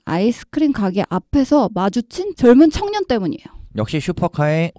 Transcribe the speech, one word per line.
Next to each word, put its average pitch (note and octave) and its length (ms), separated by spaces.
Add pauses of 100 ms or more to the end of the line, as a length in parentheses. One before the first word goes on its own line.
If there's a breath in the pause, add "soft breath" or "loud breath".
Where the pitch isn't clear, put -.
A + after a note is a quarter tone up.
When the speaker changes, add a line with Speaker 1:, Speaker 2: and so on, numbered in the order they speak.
Speaker 1:
아이스크림 A#3+ 680
가게 G3 380
앞에서 C4+ 640
마주친 A#3 640
젊은 C4 340
청년 G#4 360
때문이에요. G3+ 380 (320)
Speaker 2:
역시 G#2+ 240
슈퍼카의 D#3+ 800